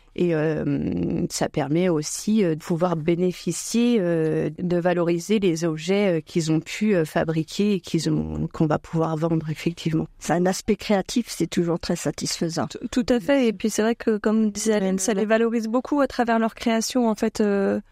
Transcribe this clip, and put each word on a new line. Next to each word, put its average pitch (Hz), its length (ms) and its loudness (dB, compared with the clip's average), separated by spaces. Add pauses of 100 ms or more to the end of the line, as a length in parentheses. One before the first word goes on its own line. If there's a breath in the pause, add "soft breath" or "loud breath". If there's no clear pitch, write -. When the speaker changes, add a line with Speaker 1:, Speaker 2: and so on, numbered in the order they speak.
(160)
Speaker 1:
Et, 175 180 2
euh, 160 960 0
ça - 180 -2
permet 156 400 0
aussi, 180 540 0
euh, 165 140 2
de 160 40 -10
pouvoir 175 360 0
bénéficier, 180 1040 0
euh, 156 580 0
de 175 200 0
valoriser 175 600 2
les 170 260 2
objets, 170 540 2
euh, - 20 -2
qu'ils 160 300 -2
ont 156 100 4
pu, 214 340 0
euh, 165 100 4
fabriquer 160 720 0
et 180 60 -2
qu'ils 160 300 -2
ont, 156 420 -2
qu'on 165 140 2
va 151 120 2
pouvoir 160 380 -2
vendre 160 340 -2
effectivement. 160 560 -2 (120)
Speaker 2:
C'est - 140 -4
un 180 140 2
aspect 190 300 0
créatif, - 520 -2
c'est - 180 -2
toujours 170 320 0
très - 160 -4
satisfaisant. 165 720 -4
Speaker 3:
T-, - 120 -10 (120)
tout 247 180 0
à 240 120 2
fait. 269 280 2
Et 214 40 2
puis 202 180 -2
c'est 214 120 0
vrai 226 120 2
que, 220 220 -2
comme 214 340 2
disait 208 280 0
Hélène, 190 200 0
ça 214 160 0
les 202 120 0
valorise 226 420 2
beaucoup 262 320 0
à 262 60 4
travers 233 320 0
leur 226 160 0
création, 226 540 0
en 214 60 2
fait, - 260 -2
euh, 202 400 2 (120)